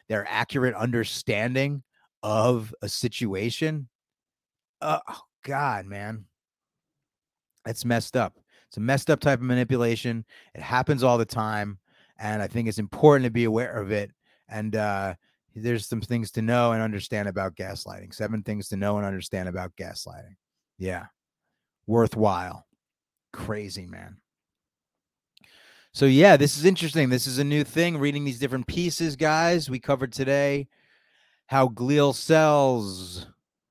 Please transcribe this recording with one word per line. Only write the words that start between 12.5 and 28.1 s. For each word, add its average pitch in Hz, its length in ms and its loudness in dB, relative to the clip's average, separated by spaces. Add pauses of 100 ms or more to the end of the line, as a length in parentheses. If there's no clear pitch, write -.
it's 110 120 -4
important 135 460 6
to 117 60 -2
be 117 120 0
aware 113 360 -2
of 98 120 -6
it. 101 200 -4 (380)
And, 107 260 -6
uh, 98 400 -2 (380)
there's 113 340 -4
some 113 140 -4
things 117 300 -4
to 113 100 -4
know 120 300 4
and 113 100 0
understand 104 460 -4
about 95 280 -4
gaslighting. 95 580 -12
Seven 107 300 -6
things 104 260 -8
to 101 80 -6
know 104 200 -2
and 104 80 -4
understand 92 440 -6
about 90 260 -10
gaslighting. - 600 -16 (420)
Yeah. 92 280 -8 (800)
Worthwhile. 104 800 2 (680)
Crazy, 101 520 -10
man. 92 320 -18 (1800)
So, - 120 4
yeah, 147 320 10
this 143 200 2
is 147 80 -2
interesting. 160 440 2
This 127 180 0
is 127 120 -4
a 143 40 0
new 147 200 0
thing, 165 340 0
reading 143 260 0